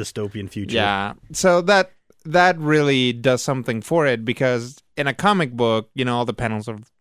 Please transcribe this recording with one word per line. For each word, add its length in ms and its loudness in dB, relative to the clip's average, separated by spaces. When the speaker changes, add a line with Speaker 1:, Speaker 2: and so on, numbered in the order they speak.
Speaker 1:
dystopian 460 -8
future. 260 -8
Speaker 2:
Yeah. 380 0
So 300 2
that, 320 2
that 340 4
really 540 2
does 280 0
something 400 -4
for 240 0
it, 200 0
because 520 -2
in 100 -2
a 60 0
comic 400 0
book, 420 0
you 80 -2
know, 140 0
all 80 0
the 80 -4
panels 340 -6
are 100 -10